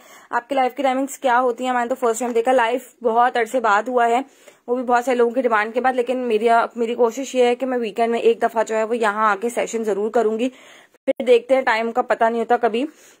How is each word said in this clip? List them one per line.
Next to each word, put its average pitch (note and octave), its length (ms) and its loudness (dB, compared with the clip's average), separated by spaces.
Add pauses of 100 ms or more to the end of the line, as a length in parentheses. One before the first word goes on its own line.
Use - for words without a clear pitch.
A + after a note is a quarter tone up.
(320)
आपकी A#3+ 240 -4
life B3+ 180 0
की C#4 100 -6
timings C4+ 340 -2
क्या A#3+ 200 0
होती B3 280 0
है? B3+ 80 -2
मैंने A#3+ 160 -2
तो B3+ 60 -2
first A#3 240 -2
time B3 140 -4
देखा, A#3 180 2
Life B3 300 2 (220)
बहुत A#3+ 340 2
अरसे A#3+ 220 -2
बाद A3 300 2
हुआ B3 160 2
है, A#3+ 200 0 (440)
वो B3 60 0
भी B3+ 80 -4
बहुत A#3+ 220 2
सारे B3+ 120 0
लोगों A#3 160 2
की B3+ 80 -2
demand A3 320 0
के B3 80 -2
बाद। B3+ 140 0
लेकिन B3 220 -2
मेरी, A#3 300 0
अ, A#3 180 4 (120)
मेरी A#3 180 -2
कोशिश A#3+ 400 -2
ये B3 120 4
है B3 80 2
कि B3+ 100 -6
मैं B3+ 120 -4
weekend A#3 340 -2
में A#3 100 -2
एक A#3 180 2
दफा A#3 240 -2
जो A3 120 -4
है A3 80 0
वो G#3+ 100 -4
यहाँ G#3+ 380 0
आके G3+ 180 -2
session A3+ 340 -4
जरूर G#3 260 -2
करूंगी। A3 420 0 (540)
फिर C4 200 -2
देखते A#3+ 300 4
हैं, C4 80 0
time A3+ 280 0
का B3 100 -2
पता A3+ 280 2
नहीं A#3 120 -2
होता A#3 160 2
कभी, A#3+ 300 0 (320)